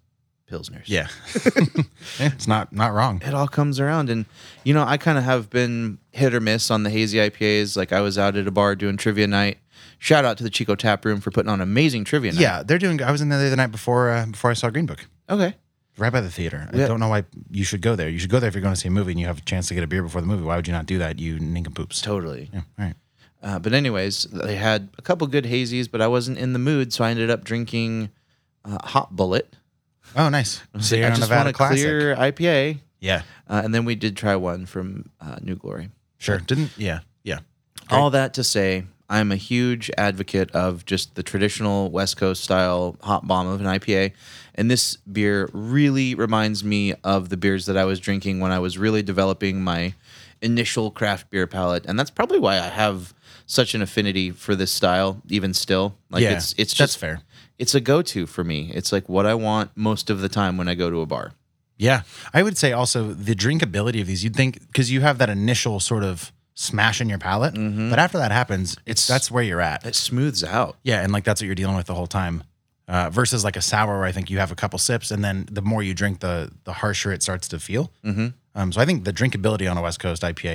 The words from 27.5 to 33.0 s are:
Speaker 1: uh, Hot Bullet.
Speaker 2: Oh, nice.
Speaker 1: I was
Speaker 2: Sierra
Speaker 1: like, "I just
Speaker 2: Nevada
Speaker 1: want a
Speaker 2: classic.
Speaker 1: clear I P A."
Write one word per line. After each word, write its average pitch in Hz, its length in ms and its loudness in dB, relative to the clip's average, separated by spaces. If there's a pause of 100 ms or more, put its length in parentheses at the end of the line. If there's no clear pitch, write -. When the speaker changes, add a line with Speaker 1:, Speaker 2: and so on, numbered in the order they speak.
Speaker 1:
uh, 101 140 -8 (100)
Hot - 280 -2
Bullet. 92 380 0 (600)
Speaker 2:
Oh, 151 140 4
nice. 139 320 -2 (140)
Speaker 1:
I 104 40 -10
was 107 100 -2
Speaker 2:
Sierra 113 160 2
Speaker 1:
like, 120 80 4
"I 117 40 2
just 113 140 0
Speaker 2:
Nevada 117 140 6
Speaker 1:
want - 40 2
a 127 80 -2
Speaker 2:
classic. 135 220 4
Speaker 1:
clear 147 380 2
I 131 160 2
P 170 160 0
A." 147 320 2 (200)